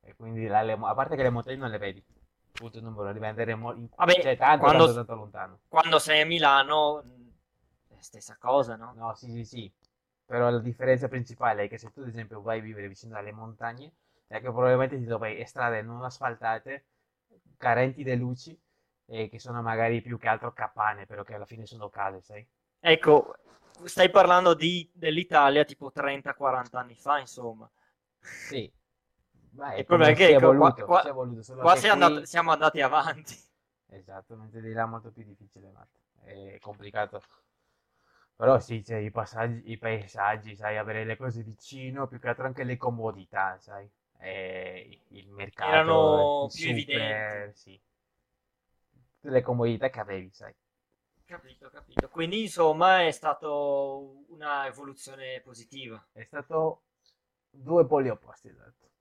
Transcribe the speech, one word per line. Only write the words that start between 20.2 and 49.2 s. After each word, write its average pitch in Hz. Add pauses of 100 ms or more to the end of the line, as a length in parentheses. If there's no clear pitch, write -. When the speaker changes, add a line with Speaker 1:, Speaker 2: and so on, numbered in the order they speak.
Speaker 1:
altro 113
campane, 107
però 101
che 107
alla 101
fine 110
sono 107
case, 98
sai? 104 (320)
Speaker 2:
Ecco, 160 (480)
stai 185
parlando 180
di, 165
dell'Italia 156
tipo 139
trenta, 139
quaranta 127
anni 123
fa, 143
insomma. 117 (680)
Speaker 1:
Sì. - (800)
Ma 139
Speaker 2:
Il 135
Speaker 1:
è -
Speaker 2:
problema 160
Speaker 1:
come -
Speaker 2:
è -
che 180
Speaker 1:
si -
è 143 (180)
Speaker 2:
qua, 151
Speaker 1:
evoluto, 120
Speaker 2:
qua, 175
Speaker 1:
si -
è -
evoluto, 123
solo 131
Speaker 2:
qua 180
Speaker 1:
che 175
Speaker 2:
si 202
è 220
andato, 170
Speaker 1:
qui -
Speaker 2:
siamo 165
andati 151
avanti. 147 (540)
Speaker 1:
Esatto, 98
mentre 110
di 110
là 113
è -
molto 113
più 113
difficile, 98
Marta. - (240)
È 98
complicato. 104 (1160)
Però 123
sì, 110
cioè, 113
i 107
passaggi, 113
i 110
paesaggi, 107
sai, 107
avere 110
le 110
cose 120
vicino, 131
più 120
che -
altro 127
anche 131
le 123
comodità, 101
sai? 101 (300)
E 92
il 98
mercato, 151
Speaker 2:
Erano 143
Speaker 1:
il -
Speaker 2:
più 165
Speaker 1:
super, -
Speaker 2:
evidenti. 107 (100)
Speaker 1:
sì. - (1400)
Tutte -